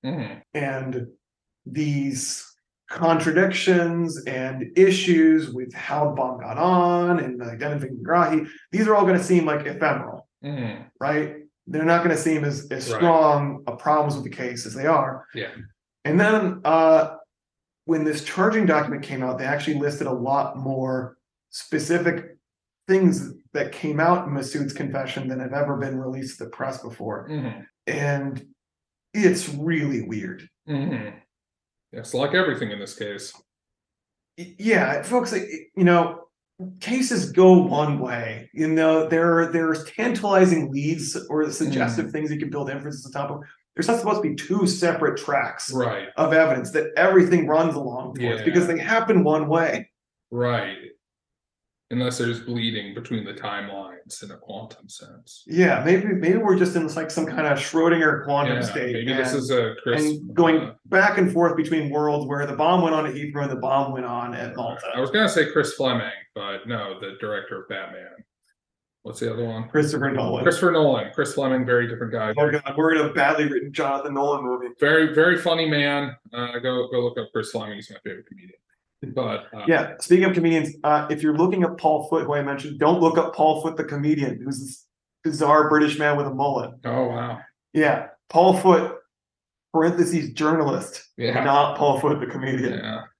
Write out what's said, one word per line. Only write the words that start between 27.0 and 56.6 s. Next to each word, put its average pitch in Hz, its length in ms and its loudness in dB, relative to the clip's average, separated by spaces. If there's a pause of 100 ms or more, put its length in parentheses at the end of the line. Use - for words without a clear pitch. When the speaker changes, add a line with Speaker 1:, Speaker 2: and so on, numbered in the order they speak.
Speaker 1:
Mm-hmm. 123 320 -8 (260)
Speaker 2:
And 139 580 -4 (680)
it's 185 360 2
really 143 520 -2
weird. 101 460 -10 (200)
Speaker 1:
Mm-hmm. 135 500 -6 (760)
It's 113 200 -14
like 139 200 -2
everything 143 380 0
in 101 80 -10
this 98 160 -14
case. - 380 -12 (1040)
Speaker 2:
Y-, 175 200 -16
yeah, 185 460 2
folks, 233 280 -2
it, - 180 -4
it, - 180 -12 (100)
you 190 60 4
know, 170 380 4 (580)
cases 226 520 -2
go 185 280 10
one 147 400 2
way. 117 540 -8
You 156 160 -2
know, 160 380 4
there 165 320 4
are, 165 120 2
there 160 180 0
are 156 60 0 (100)
tantalizing 185 840 2
leads 147 440 -4 (140)
or 151 220 0
suggestive 131 560 -2
Speaker 1:
Mm. - 40 -10
Speaker 2:
things 151 200 -4
you 147 80 -6
can - 100 -6
build 143 200 -6
inferences 139 360 -10
on 131 60 -18
top 143 200 -6
of. 147 120 -10 (320)
There's 180 120 -2
not 233 120 2
supposed 202 240 0
to 160 60 0
be - 60 -4
two 190 320 -2
separate 151 500 0
tracks - 540 -4
Speaker 1:
Right. 123 460 -4
Speaker 2:
of 160 160 2
evidence 156 380 4
that 156 160 0 (100)
everything 175 500 6
runs 156 280 2
along 127 400 -8
towards 117 240 -2
Speaker 1:
Yeah. - 60 -4
Speaker 2:
because 175 220 4
they 165 120 -2
happen 220 440 2
one 151 240 2
way. 160 420 0 (420)
Speaker 1:
Right. 117 460 -2 (1120)
Unless 123 260 -2
there's 120 220 -4
bleeding 107 560 -6
between 117 280 -8
the 98 100 -12
timelines 101 880 -12
in 101 80 -18
a - 60 -20
quantum - 520 -18
sense. - 560 -20
Speaker 2:
Yeah, 160 400 4
maybe, 190 220 4
maybe 185 320 2
we're 196 180 4
just 180 180 2